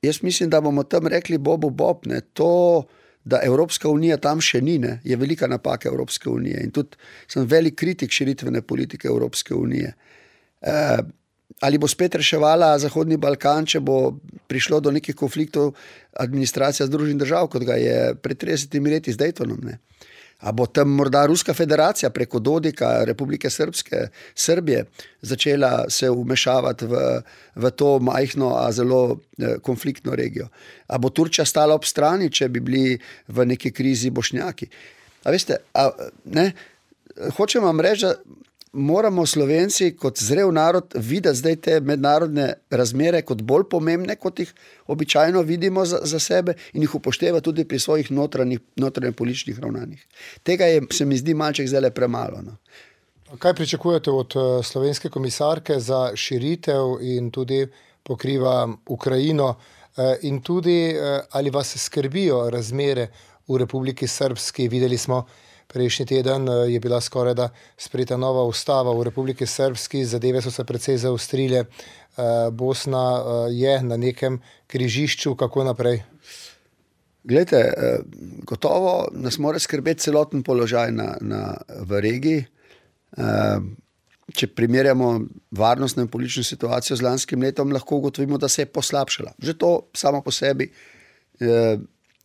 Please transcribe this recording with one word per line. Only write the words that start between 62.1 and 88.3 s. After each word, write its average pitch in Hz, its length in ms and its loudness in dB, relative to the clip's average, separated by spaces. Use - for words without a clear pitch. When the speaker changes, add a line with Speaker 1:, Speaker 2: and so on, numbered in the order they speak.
Speaker 2:
razmere 123 580 -2
v 131 80 0
Republiki 131 500 -4
Srbski? 127 640 -2
Videli 123 300 0
smo, 127 280 -2
prejšnji 123 360 -2
teden, 131 420 0
eh, 120 260 2
je 117 60 0
bila 120 200 0
skorajda 123 480 0
sprejeta 127 380 -4
nova 127 280 0
ustava 123 480 0
v 117 140 0
Republiki 127 400 -4
Srbski, 135 580 -2
zadeve 123 380 0
so 127 80 -6
se 120 140 -8
precej 120 340 -2
zaostrile. 127 640 0
Eh, 117 880 -4
Bosna, 127 720 -2
eh, 120 320 -2
je 131 280 2
na 117 140 -2
nekem 127 440 -2
križišču, 131 720 -2
kako 135 260 0
naprej? 120 380 0
Speaker 1:
Glejte, 151 320 4
eh, - 420 4
gotovo 180 720 0
nas 123 260 -6
mora 156 200 0
skrbeti 156 420 -2
celoten 147 420 0
položaj 117 500 0
na, 107 280 -4
na, 104 360 -6
v 101 320 -4
regiji. 131 440 0
Eh, 53 400 0
če - 140 -2
primerjamo 123 800 2
varnostno 123 520 0
in 113 60 -2
politično 123 380 -6
situacijo 120 500 -4
z 117 60 -4
lanskim 127 400 0
letom, 135 300 0
lahko 139 240 -2
ugotovimo, 143 420 -2